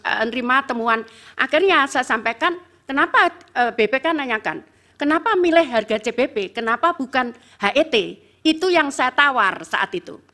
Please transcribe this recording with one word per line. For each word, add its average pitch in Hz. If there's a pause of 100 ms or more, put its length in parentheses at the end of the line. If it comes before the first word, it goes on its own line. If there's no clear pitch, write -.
eh, 214
nerima 247
temuan. 226 (320)
Akhirnya 302
saya 262
sampaikan, 233 (240)
kenapa, 349 (240)
eh, 240
B 220
P 262
K 330
nanyakan, 233 (400)
"Kenapa 339
milih 339
harga 220
C 233
B 254
P? 202
Kenapa 233
bukan 254 (240)
H 202
E 294
T?" 254 (480)
Itu 320
yang 311
saya 254
tawar 240
saat 190
itu. 175 (140)